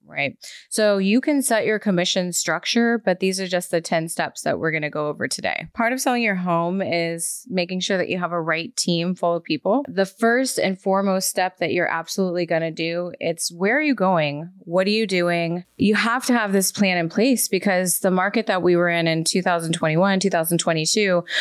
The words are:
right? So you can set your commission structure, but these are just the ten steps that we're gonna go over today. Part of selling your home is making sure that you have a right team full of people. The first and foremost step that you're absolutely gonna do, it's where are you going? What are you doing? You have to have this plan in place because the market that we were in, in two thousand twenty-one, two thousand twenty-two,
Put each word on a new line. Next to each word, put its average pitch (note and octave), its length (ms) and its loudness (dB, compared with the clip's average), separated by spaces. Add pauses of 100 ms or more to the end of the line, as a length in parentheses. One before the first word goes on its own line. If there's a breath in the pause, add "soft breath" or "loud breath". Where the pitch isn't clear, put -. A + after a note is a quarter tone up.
right? C#3+ 320 -6 (320 loud breath)
So G#3 300 2
you G3+ 240 2
can D4 180 2
set A3+ 240 2
your G#3+ 140 2
commission F3+ 560 0
structure, A#3 680 0
but F3+ 180 0
these F#3+ 200 0
are F#3+ 80 -4
just F3+ 220 -2
the E3+ 100 0
ten E3 300 -2
steps - 320 -6
that D3 160 -2
we're D#3 140 -2
gonna D3+ 180 -4
go D3+ 180 -4
over - 200 -4
today. - 440 -6
Part A#3 220 0
of C4 80 -4
selling B3 200 0
your G#3+ 120 0
home F3+ 480 0
is E3+ 640 -4
making F#3 320 -2
sure G3 160 0
that F3+ 140 -2
you F#3 80 -2
have F3 140 -4
a E3+ 100 -2
right D#3+ 340 -4
team F3 380 0
full E3+ 220 0
of E3 60 -6
people. G#3 460 -2
The F#3+ 160 -2
first A#3 540 0
and F#3+ 200 -2
foremost F#3+ 520 0
step F#3 300 -2
that E3 120 -2
you're E3+ 180 0
absolutely F3 540 -2
gonna E3 260 0
do, E3+ 500 -4
it's - 300 -4
where F#3+ 280 0
are - 20 0
you D4+ 140 2
going? E3+ 560 0 (140)
What F#3 220 0
are G#3 40 2
you A3 160 2
doing? F3 580 0 (140)
You G#3 160 2
have A3+ 320 0
to A#3+ 160 4
have - 0 - (100)
this G3 200 2
plan F#3+ 260 2
in E3 100 0
place A#3 380 2
because F#3 540 0
the F#3+ 100 2
market G3+ 360 2
that F#3+ 180 0
we F3+ 100 6
were F3 140 4
in, E3+ 180 2
in D#3+ 160 2
two F3 200 0
thousand E3+ 320 0
twenty-one, F3 440 2
two F#3+ 100 2
thousand E3+ 300 0
twenty-two, E3+ 680 0 (160 loud breath)